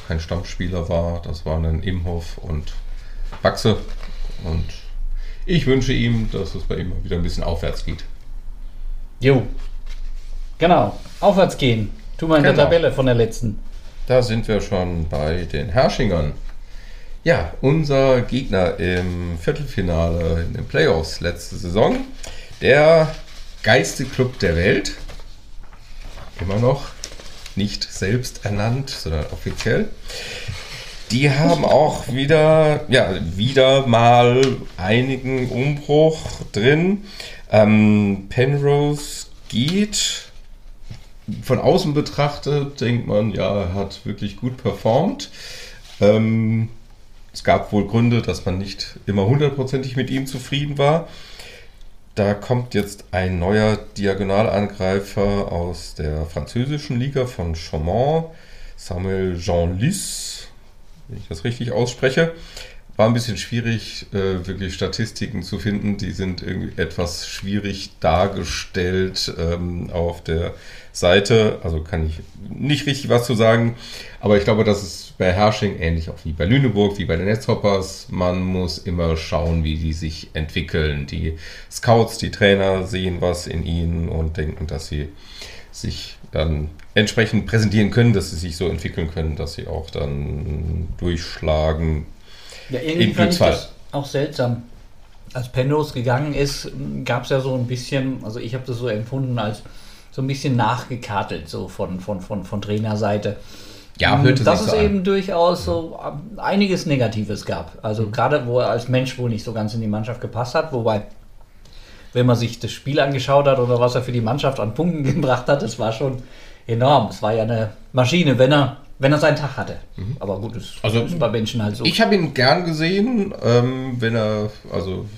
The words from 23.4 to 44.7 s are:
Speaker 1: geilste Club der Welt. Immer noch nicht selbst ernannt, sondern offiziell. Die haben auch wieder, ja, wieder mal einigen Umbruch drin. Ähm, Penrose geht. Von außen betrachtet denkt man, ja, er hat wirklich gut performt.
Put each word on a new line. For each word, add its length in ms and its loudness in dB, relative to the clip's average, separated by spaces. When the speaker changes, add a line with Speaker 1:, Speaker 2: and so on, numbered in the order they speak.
Speaker 1:
geilste 440 2
Club 340 -2
der 160 2
Welt. 400 2
Immer 180 -2
noch 260 2
nicht 280 2
selbst 640 -2
ernannt, 440 0
sondern 420 -4
offiziell. 580 0
Die 180 4
haben 360 4
auch 460 4
wieder, 760 6
ja, 260 4
wieder 500 6
mal 560 8
einigen 720 0
Umbruch 720 4
drin. 520 4
Ähm, 760 6
Penrose 1000 0
geht. 760 0
Von 160 0
außen 340 4
betrachtet 880 -2
denkt 260 0
man, 240 2
ja, 340 -2
er 80 -4
hat 320 -6
wirklich 320 -8
gut 200 -6
performt. 720 0